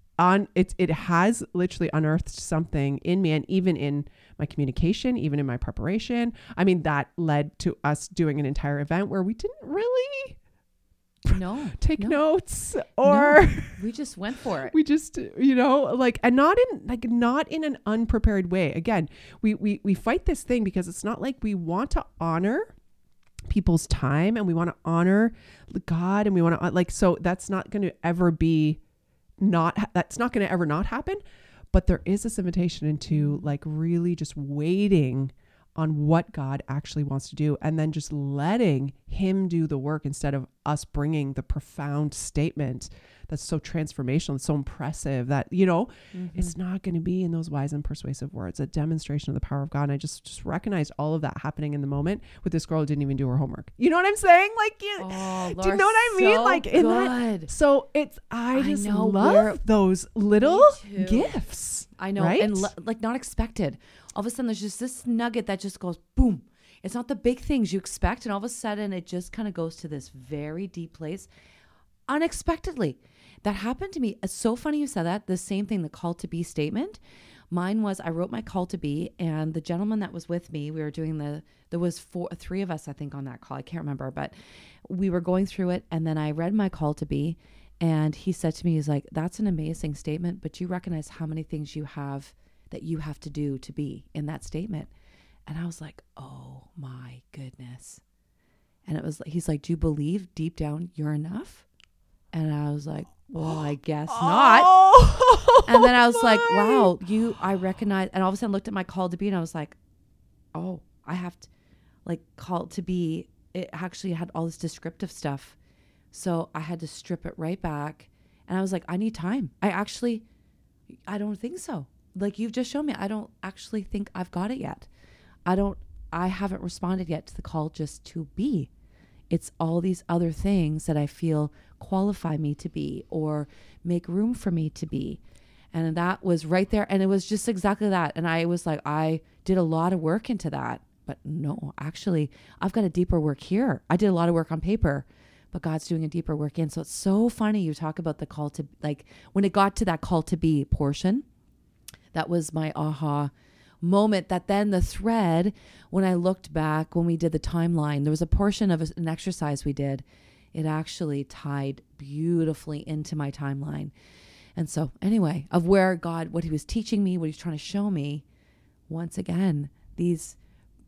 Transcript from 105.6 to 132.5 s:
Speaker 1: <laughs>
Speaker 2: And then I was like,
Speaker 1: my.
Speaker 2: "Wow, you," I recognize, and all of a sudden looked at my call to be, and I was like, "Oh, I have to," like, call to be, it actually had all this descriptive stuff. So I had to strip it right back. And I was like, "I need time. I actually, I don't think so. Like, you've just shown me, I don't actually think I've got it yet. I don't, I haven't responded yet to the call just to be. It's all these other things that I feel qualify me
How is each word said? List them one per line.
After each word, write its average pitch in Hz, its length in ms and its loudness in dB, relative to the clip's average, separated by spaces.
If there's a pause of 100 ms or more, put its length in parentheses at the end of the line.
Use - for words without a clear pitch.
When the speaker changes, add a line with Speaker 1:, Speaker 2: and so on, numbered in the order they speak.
Speaker 1:
<laughs> - 20 -6
Speaker 2:
And 226 160 10
then 247 120 8
I 240 120 10
was 240 160 4
like, 220 160 6 (120)
Speaker 1:
my. 202 120 4
Speaker 2:
"Wow, 214 420 6
you," 220 360 0
I 196 140 0
recognize, 190 580 -2
and 190 100 0
all 185 60 4
of 190 40 0
a 208 40 -4
sudden 214 160 -2
looked 190 140 -4
at 214 60 -8
my 190 100 -4
call 185 260 -4
to 175 80 -6
be, 196 100 -2
and 196 80 0
I 175 60 0
was 165 140 -8
like, 151 200 -8 (800)
"Oh, 175 240 -8 (260)
I 165 100 -8
have 180 260 -10
to," - 60 -20 (580)
like, 170 160 -6 (160)
call 175 300 -6
to - 140 -8
be, 170 460 -4 (260)
it 185 200 -8
actually 180 400 -8
had 170 220 -6
all 160 100 -4
this 165 120 -8
descriptive - 540 -10
stuff. - 460 -10 (580)
So 170 380 -2
I 147 60 -8
had 165 220 -8
to 160 60 -10
strip - 380 -10
it - 120 -10
right 165 220 -6
back. 151 500 -8 (380)
And 185 100 -2
I 190 40 0
was 190 100 -2
like, 180 160 -4
"I 175 100 -4
need 220 180 -2
time. 185 340 -4 (140)
I 214 60 2
actually, 220 540 -4 (840)
I 208 100 -6
don't 208 220 -4
think 269 200 -8
so. 175 280 -10 (280)
Like, 202 220 -4
you've 220 140 -4
just 247 180 -4
shown 302 160 -4
me, 277 120 -2
I 196 100 -6
don't 214 240 -8 (100)
actually 202 400 -8
think 202 320 -8
I've 180 180 -6
got 196 200 -2
it 262 80 -6
yet. - 280 -10 (580)
I 180 100 4
don't, 202 220 0 (340)
I 175 160 -2
haven't 190 340 -6
responded 180 480 -4
yet 156 180 -6
to - 80 -18
the - 60 -10
call 156 280 -4
just - 360 -10
to 156 300 -10
be. 196 340 -2 (640)
It's - 280 -2
all 165 220 0
these 180 260 -2
other 170 240 0
things 156 540 0
that 151 120 0
I 147 100 0
feel 151 440 -2 (280)
qualify 190 580 -2
me 147 180 -2